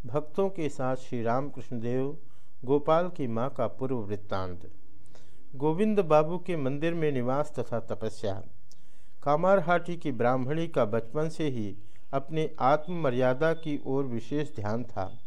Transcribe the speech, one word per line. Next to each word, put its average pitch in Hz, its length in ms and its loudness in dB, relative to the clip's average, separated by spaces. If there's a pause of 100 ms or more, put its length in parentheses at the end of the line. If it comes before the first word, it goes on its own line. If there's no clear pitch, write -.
भक्तों 151 440 0
के 165 200 0
साथ 131 300 0
श्री 120 240 -2
रामकृष्ण 127 580 0
देव, 123 260 0 (560)
गोपाल 156 460 4
की 139 200 -2
माँ 113 220 0
का 127 180 0
पूर्व 131 300 -2
वृत्तांत। 95 680 -2 (920)
गोविंद 185 460 2
बाबू 156 360 4
के 175 180 -2
मंदिर 147 380 0
में 156 180 2
निवास 131 460 0
तथा 113 260 -2
तपस्या। 107 480 -2 (920)
कामारहाटी 170 760 2
की 156 180 -2
ब्राह्मणी 131 540 2
का 147 180 2
बचपन 117 420 0
से 156 200 0
ही 107 260 -2 (380)
अपनी 151 360 0 (140)
आत्ममर्यादा 147 920 2
की 151 320 -2
ओर 135 200 0
विशेष 143 500 -2
ध्यान 110 300 0
था। 95 220 -2 (180)